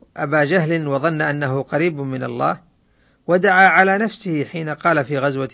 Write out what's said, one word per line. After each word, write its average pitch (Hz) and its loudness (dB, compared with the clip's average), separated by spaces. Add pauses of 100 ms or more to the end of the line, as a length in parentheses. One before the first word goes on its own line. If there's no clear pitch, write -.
(160)
أبا 151 0
جهل 160 0
وظن 151 -2
أنه 143 -2
قريب 156 -2
من 131 -6
الله، 131 -4 (680)
ودعا 185 4
على 190 4
نفسه 180 -4
حين 160 -8
قال 151 0
في 135 -4
غزوة 135 -2